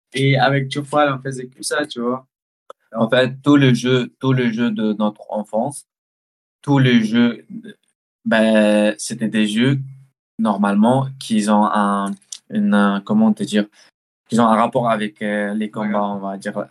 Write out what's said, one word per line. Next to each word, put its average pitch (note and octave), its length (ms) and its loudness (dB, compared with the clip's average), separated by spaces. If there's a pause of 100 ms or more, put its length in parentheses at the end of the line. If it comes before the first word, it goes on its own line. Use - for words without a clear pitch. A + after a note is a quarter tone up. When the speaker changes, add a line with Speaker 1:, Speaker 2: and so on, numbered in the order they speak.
(140)
Speaker 1:
Et C3+ 240 2
avec C3+ 320 0
Tchoufal, D3 460 0
on C3 60 -12
faisait B2+ 240 -10
que - 160 -20
ça, D3 240 -4
tu A#2+ 140 -10
vois. B2+ 260 -4 (720)
Speaker 2:
En A2+ 120 0
fait, C3 340 0
tous C#3+ 140 4
les C3 200 6
jeux, B2 420 0
tous C3 140 0
les B2 200 0
jeux A#2 200 -2
de G#2+ 220 -2
notre G#2 360 -4
enfance, A2 540 -6 (760)
tous C#3 160 2
les A#2+ 260 4
jeux, A2+ 400 0 (800)
ben, G#2+ 760 4
c'était A2+ 300 -6
des G#2+ 180 0
jeux, B2 320 0 (600)
normalement, G#2+ 680 2 (140)
qui G#2+ 280 -2
ont G#2 160 4
un, G2+ 460 0 (400)
une, G#2 240 0
un, G2+ 260 2
comment G#2+ 320 2
te G#2 120 -6
dire, G#2 220 -2 (600)
qui A2+ 120 -2
ont A#2 80 4
un A2 80 2
rapport A#2+ 340 0
avec, G#2+ 320 -6
euh, G#2 320 -4
les G#2+ 160 -6
combats, G#2+ 220 -6
Speaker 1:
Bagarre. G2+ 240 -2
Speaker 2:
on - 20 -8
va G2 180 -10
dire. G2+ 340 -10